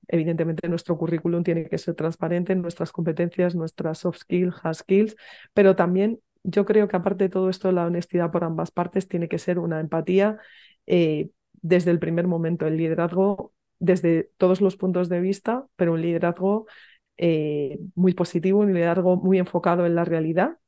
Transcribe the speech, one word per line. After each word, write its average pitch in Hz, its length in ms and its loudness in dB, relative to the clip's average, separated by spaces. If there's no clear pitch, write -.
evidentemente, 165 640 -2
nuestro 170 280 -2
currículum 170 460 -2
tiene 165 260 -2
que 165 80 -2
ser 160 180 -6
transparente, 170 600 -2
nuestras 170 360 -4
competencias, 175 640 -2
nuestras 160 440 -6
soft 175 200 -6
skills, 180 440 -2
hard 160 120 -2
skills, 208 400 2
pero 196 220 6
también 190 440 0
yo 202 220 0
creo 214 220 4
que 202 100 -4
aparte 190 280 0
de 180 40 0
todo 185 200 0
esto, 185 220 -2
la 175 140 2
honestidad 170 460 -2
por 170 120 -2
ambas 165 280 -4
partes 190 360 -4
tiene 170 220 -4
que 170 100 -4
ser 180 200 -2
una 165 200 -4
empatía, 180 580 0
eh, 156 420 2
desde 175 300 2
el 170 80 2
primer 165 280 -2
momento, 165 400 -2
el 160 100 -2
liderazgo 170 760 -2
desde 165 580 2
todos 185 240 2
los 190 160 2
puntos 180 320 0
de 175 120 0
vista, 220 440 -2
pero 170 180 2
un 165 80 0
liderazgo, 175 680 0
eh, 151 640 0
muy 180 180 4
positivo, 185 460 0
un 202 140 2
liderazgo 175 440 2
muy 185 220 4
enfocado 175 460 0
en 170 100 2
la 165 100 0
realidad. 165 520 0